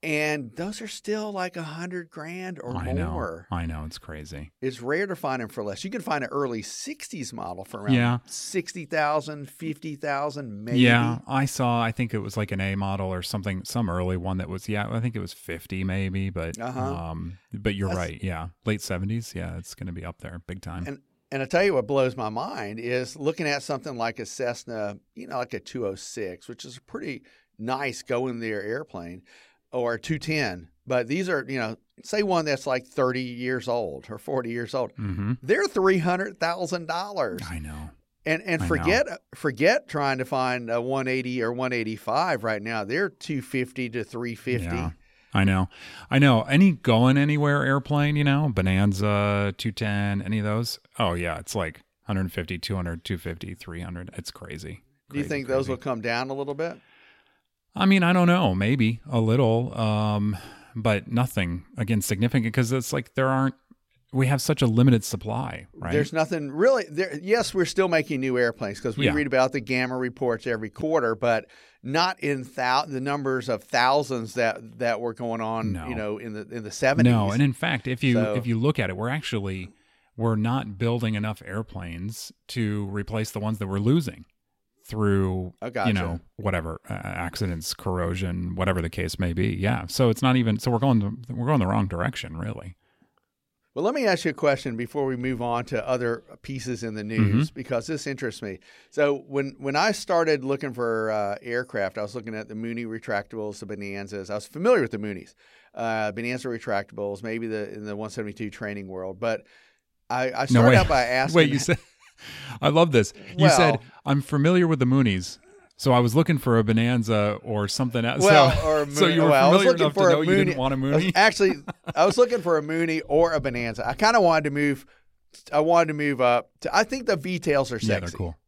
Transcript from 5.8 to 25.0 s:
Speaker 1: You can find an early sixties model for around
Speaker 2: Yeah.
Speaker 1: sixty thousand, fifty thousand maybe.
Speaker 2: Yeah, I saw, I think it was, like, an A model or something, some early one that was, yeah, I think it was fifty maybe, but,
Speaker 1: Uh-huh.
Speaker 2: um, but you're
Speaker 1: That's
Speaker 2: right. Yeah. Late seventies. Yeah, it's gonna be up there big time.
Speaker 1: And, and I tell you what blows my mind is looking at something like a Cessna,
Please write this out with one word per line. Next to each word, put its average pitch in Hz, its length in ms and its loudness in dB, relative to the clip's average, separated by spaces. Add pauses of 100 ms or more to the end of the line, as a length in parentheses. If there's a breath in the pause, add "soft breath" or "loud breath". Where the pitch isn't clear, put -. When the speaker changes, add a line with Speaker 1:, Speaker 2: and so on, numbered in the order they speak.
Speaker 1:
You 190 60 -8
can 220 120 -8
find 147 220 -4
an 117 60 -8
early 127 320 -4
sixties - 720 -12
model 92 320 -10
for 104 160 -14
around 127 140 2
Speaker 2:
Yeah. 120 320 2
Speaker 1:
sixty - 580 -8
thousand, 147 640 -2
fifty 156 460 -10
thousand 139 720 -6
maybe. 127 160 2
Speaker 2:
Yeah, 120 460 4
I 135 180 0
saw, 120 360 0
I 113 100 -2
think 120 220 -4
it 107 60 -2
was, 104 180 -6
like, 104 140 -2
an 98 100 -2
A 98 140 -2
model 98 360 -4
or 90 120 -6
something, 95 400 -4
some 113 260 -2
early 90 280 0
one 90 200 -2
that 92 120 -4
was, 92 200 -10
yeah, 104 180 -2
I 113 120 -4
think 117 160 -4
it 110 40 -4
was 90 140 -8
fifty 90 500 -8
maybe, 95 460 -2
but, 85 300 -6
Speaker 1:
Uh-huh. 127 200 -8 (300)
Speaker 2:
um, 85 300 -8 (120)
but 101 220 -4
you're 98 140 -2
Speaker 1:
That's 92 100 -2
Speaker 2:
right. 85 260 -6
Yeah. 85 260 -6 (160)
Late 107 180 -2
seventies. 101 520 -4
Yeah, 87 220 -6
it's - 160 -14
gonna 92 200 -10
be 87 120 -12
up 87 140 -12
there 87 260 -12
big 92 160 -12
time. 87 240 -10
Speaker 1:
And, 139 140 -10 (320)
and 135 100 -4
I 131 60 -2
tell 170 160 2
you 202 100 4
what 123 140 0
blows 131 280 2
my 110 140 -4
mind 110 500 -6
is 123 360 -4
looking 156 320 -2
at 143 160 -2
something 139 340 -6
like 117 220 -2
a 110 80 -8
Cessna, 113 720 -6 (160)